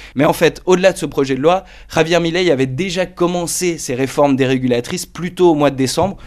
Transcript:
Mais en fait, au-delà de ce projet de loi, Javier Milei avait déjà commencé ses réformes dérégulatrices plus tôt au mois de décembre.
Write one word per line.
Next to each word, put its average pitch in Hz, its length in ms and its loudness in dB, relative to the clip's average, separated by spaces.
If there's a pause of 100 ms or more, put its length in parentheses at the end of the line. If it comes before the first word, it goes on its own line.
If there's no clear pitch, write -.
(160)
Mais 135 80 2
en 170 80 4
fait, - 340 0
au-delà 185 260 4
de - 60 -6
ce 160 80 -6
projet 135 300 -2
de 127 40 -4
loi, 180 220 2 (320)
Javier 165 240 2
Milei 170 320 0
avait 131 160 2
déjà 175 400 -4
commencé 175 720 -2
ses 135 160 -6
réformes 135 400 2
dérégulatrices 127 720 0
plus 175 260 -10
tôt 180 200 4
au - 20 4
mois 147 160 2
de 135 60 -6
décembre. 160 400 -2 (100)